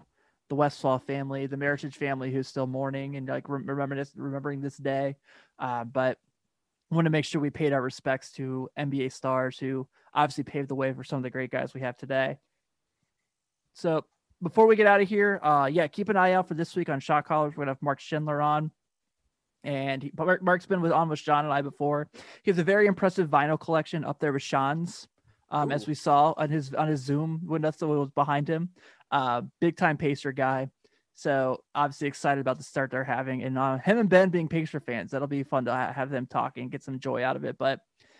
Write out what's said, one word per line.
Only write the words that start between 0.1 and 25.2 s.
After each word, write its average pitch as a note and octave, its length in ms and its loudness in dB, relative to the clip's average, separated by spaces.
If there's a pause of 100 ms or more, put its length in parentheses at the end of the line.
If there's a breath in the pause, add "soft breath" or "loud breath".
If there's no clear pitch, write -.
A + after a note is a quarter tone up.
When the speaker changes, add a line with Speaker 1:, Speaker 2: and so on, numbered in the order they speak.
Speaker 1:
the C#3+ 60 -4
Westfall C#3+ 440 2
family, C#3 480 -6
the C#3 100 -8
Mirotić C#3+ 380 -2
family, C3+ 360 -4
who's C3 160 -2
still C3 200 -4
mourning C3+ 480 -6
and, C3+ 120 -8
like, C3+ 220 -6
rem-, C#3 160 -6
remembering C#3 340 -4
this, C#3 160 -6
remembering C#3 460 -8
this C#3 160 -8
day. C#3 380 -2 (440 soft breath)
Uh, B2 240 -4
but C3 340 -2 (720)
wanna E3 200 2
make D3+ 140 2
sure - 160 -4
we C#3+ 100 0
paid D3 220 0
our C3+ 100 2
respects C3 520 -4
to C3 420 -6
N C#3+ 140 -4
B C3+ 160 -2
A C3 40 -2
stars C3 480 -2
who C3 300 -6 (260 soft breath)
obviously D3 300 0
paved C#3 240 -6
the C#3 80 -6
way C3+ 160 0
for B2+ 140 -10
some D3 120 -4
of B2+ 60 -4
the B2+ 60 -6
great B2+ 200 -6
guys C3 240 -4
we C3 60 -12
have B2+ 160 -4
today. C3+ 420 -2 (1400)
So D#3+ 300 0 (400)
before A3 240 6
we A3+ 80 8
get G#3 120 8
out G3+ 120 8
of G3 80 4
here, G3+ 340 2
uh, D3 300 4
yeah, D#3+ 160 4
keep G3 220 -6
an G#3 80 2
eye F#3 160 6
out F#3 160 2
for - 40 -4
this E3 220 -4
week F3 140 -2
on C#3 100 -2
Shot D3 260 0
Callers. D3+ 300 0
We're D3 80 -6
gonna C#3 80 -2
have C3+ 100 -6
Mark C#3 200 -2
Schindler D3+ 400 -4
on. D3+ 300 0 (920)
And C3+ 400 -4
he, C#3+ 140 -10
Mark, F3+ 260 2
Mark's F3+ 220 2
been F#3 160 0
with, E3 100 2
on D#3+ 160 4
with D3+ 120 -2
Sean D3 260 2
and D3+ 80 -2
I C#3+ 80 2
before. D3 480 -2 (340 loud breath)
He G#3 80 2
has F3 60 4
a F3 60 2
very G3+ 240 6
impressive F#3+ 420 2
vinyl D3 280 4
collection D#3+ 460 -2
up C#3+ 160 -6
there D3 140 0
with C#3 80 -2
Sean's, D3 680 -2 (420)